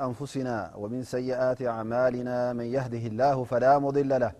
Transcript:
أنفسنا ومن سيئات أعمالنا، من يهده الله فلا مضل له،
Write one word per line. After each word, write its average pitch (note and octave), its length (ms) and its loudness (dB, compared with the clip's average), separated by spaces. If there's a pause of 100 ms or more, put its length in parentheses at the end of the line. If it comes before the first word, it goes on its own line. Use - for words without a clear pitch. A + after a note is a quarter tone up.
أنفسنا B2 680 -4
ومن A2 280 -6
سيئات B2+ 600 -2
أعمالنا، B2 920 0
من A#2+ 120 -4
يهده A#2+ 420 -4
الله B2+ 380 2
فلا C3 340 6
مضل C#3 420 2
له، A2 200 0